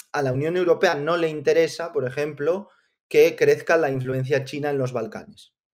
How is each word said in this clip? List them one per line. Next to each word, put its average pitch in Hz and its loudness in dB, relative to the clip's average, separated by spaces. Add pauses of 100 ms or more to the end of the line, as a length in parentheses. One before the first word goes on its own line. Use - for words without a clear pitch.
(120)
a 147 -2
la 131 0
Unión 156 -2
Europea 170 2
no 147 -2
le 165 0
interesa, 160 0
por 135 -2
ejemplo, 147 -4 (400)
que 160 4
crezca 151 2
la 156 2
influencia 131 -2
china 147 -6
en 143 -2
los 127 -2
Balcanes. 104 -10 (200)